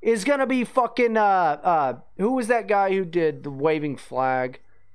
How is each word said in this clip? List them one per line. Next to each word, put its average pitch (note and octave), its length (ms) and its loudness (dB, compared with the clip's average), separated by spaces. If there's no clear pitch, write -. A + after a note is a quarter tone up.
is A3 220 0
gonna C4+ 240 2
be B3+ 160 0
fucking, A#3 540 0
uh, G#3+ 40 4
uh, E3 720 2
who G#3 140 0
was B3 160 -2
that A3+ 200 0
guy G3 260 2
who F#3+ 120 0
did D#3+ 380 -2
the C#3+ 80 -10
waving D3 460 -2
flag C3 640 -4